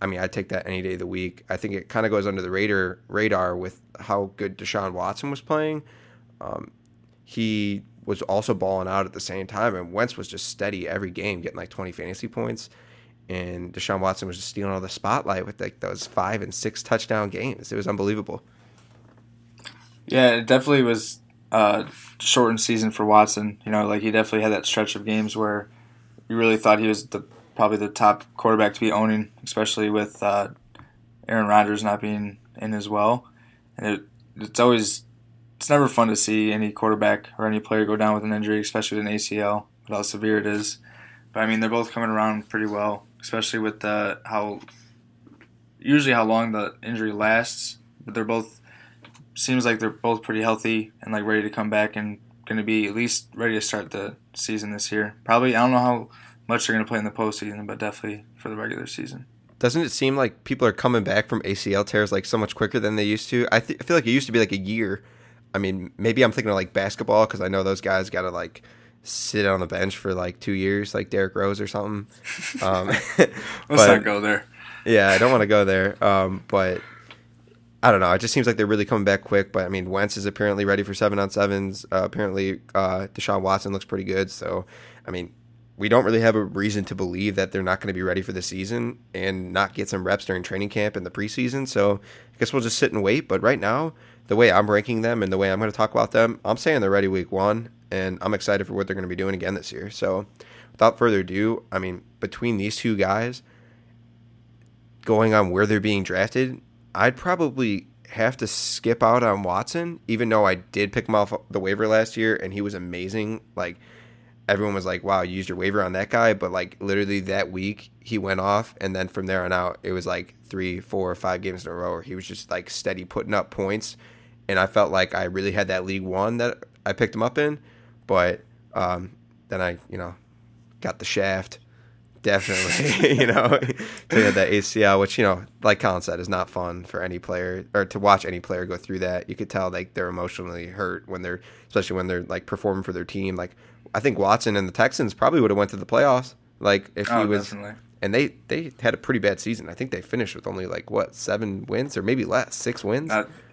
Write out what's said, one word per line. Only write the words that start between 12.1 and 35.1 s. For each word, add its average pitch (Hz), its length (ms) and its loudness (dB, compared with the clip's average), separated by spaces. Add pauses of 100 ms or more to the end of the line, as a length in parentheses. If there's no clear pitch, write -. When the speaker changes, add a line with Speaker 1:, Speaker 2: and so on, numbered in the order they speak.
Speaker 1:
points. 117 420 -8 (580)
And 90 440 -8
Deshaun 98 280 -4
Watson 95 260 -2
was 90 100 -10
just 98 120 -10
stealing 98 240 -4
all 95 80 -4
the 92 80 -10
spotlight 98 580 -2
with, - 140 -14
like, - 180 -8
those 95 280 -8
five 98 360 -2
and 98 100 -10
six - 300 -8
touchdown 107 480 -2
games. 110 400 -8
It 113 60 -6
was 101 100 -4
unbelievable. 101 560 -4 (1600)
Speaker 2:
Yeah, 127 240 6
it 117 160 0
definitely 131 360 6
was 117 380 0 (320)
a 107 340 4 (320)
shortened 113 420 4
season 110 300 0
for 107 160 -2
Watson. 107 580 4
You 107 60 -8
know, 107 160 2
like, 104 160 0
he 110 80 0
definitely 107 320 2
had 107 100 2
that 98 140 -2
stretch 107 300 0
of 101 80 -10
games 107 320 -2
where 104 320 -2 (600)
you 113 80 -4
really 113 200 4
thought 107 240 6
he 110 80 2
was 107 180 0
the, - 180 -8 (300)
probably 107 220 4
the 101 120 -2
top 104 360 4 (120)
quarterback 107 380 4
to - 60 -12
be 110 100 2
owning, 107 400 2 (140)
especially 107 440 -2
with, 104 320 -2
uh, 101 280 0 (800)
Aaron 113 180 2
Rodgers 104 380 4
not 104 160 0
being 104 380 -4 (220)
in 110 140 -4
as 104 140 -6
well. 107 420 2 (480)
And 104 80 -6
it, 104 160 -2 (340)
it's - 220 -8
always, 120 460 4 (540)